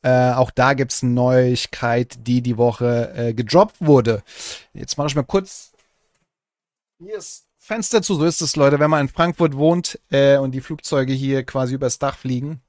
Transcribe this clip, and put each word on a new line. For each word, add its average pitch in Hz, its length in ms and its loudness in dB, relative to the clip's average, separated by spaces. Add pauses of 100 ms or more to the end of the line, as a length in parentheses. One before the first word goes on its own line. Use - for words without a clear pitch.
Äh, 127 300 2
auch 123 180 0
da 131 240 2
gibt's 131 280 -2
eine 123 100 0
Neuigkeit, 123 1120 0
die 123 160 0
die 120 160 -4
Woche, 120 580 0
äh, 117 180 -4
gedroppt 120 460 2
wurde. 120 420 4 (500)
Jetzt - 260 -10
mach 147 80 -4
ich 143 100 -2
mal 147 60 0
kurz - 500 -6 (1300)
hier 208 140 -12
das - 300 -16 (100)
Fenster 220 460 -2
zu. 196 120 0
So 151 100 0
ist 170 160 0
es, 156 160 -2
Leute, 143 220 4
wenn 151 120 4
man 151 120 2
in 135 100 -4
Frankfurt 165 440 0
wohnt, 165 420 0 (120)
äh, 139 260 4
und 135 160 -2
die 131 80 -8
Flugzeuge 135 520 -4
hier 135 320 -2
quasi 131 300 -4
übers 131 240 -4
Dach 139 180 -4
fliegen 131 520 -6